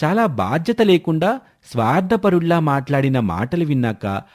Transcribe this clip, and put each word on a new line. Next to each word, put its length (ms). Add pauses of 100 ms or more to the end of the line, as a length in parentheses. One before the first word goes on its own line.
చాలా 220
బాధ్యత 560
లేకుండా 580 (300)
స్వార్థపరుల్లా 920
మాట్లాడిన 600
మాటలు 440
విన్నాక 580 (120)